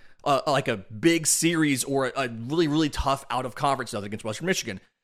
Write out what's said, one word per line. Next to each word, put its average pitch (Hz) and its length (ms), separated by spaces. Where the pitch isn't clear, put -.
a, 143 220
like 131 200
a 117 100
big 156 500
series 160 580
or 135 220
a, 117 80
a 135 120
really, 127 400
really 151 220
tough - 400
out-of-conference, 127 640
nothing 101 140
against 104 180
Western 110 220
Michigan, 113 340